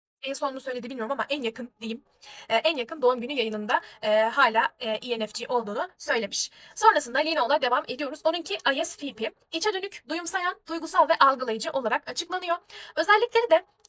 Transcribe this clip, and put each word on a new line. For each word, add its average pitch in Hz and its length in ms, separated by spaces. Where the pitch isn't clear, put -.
En 269 100
son 277 220
mu 269 60
söyledi 247 300
bilmiyorum 247 220
ama 233 160
en 285 140
yakın 233 280
diyeyim. 226 240
E, 226 80
en 311 200
yakın 262 260
doğum 247 180
günü 247 120
yayınında, 220 480
e, 214 180
hala, 226 480
e, 233 100
E 226 280
N 220 80
F 214 120
G 240 100
olduğunu 240 400
söylemiş. - 520
Sonrasında 294 440
Lino'la 302 440
devam 254 260
ediyoruz. 285 360
Onunki 339 300
I 277 300
S - 120
F 285 180
P. - 180
İçe 330 220
dönük, 381 340
duyumsayan, 349 600
duygusal 320 400
ve 330 120
algılayıcı 247 500
olarak 254 400
açıklanıyor. 349 460
Özellikleri 440 540
de 320 140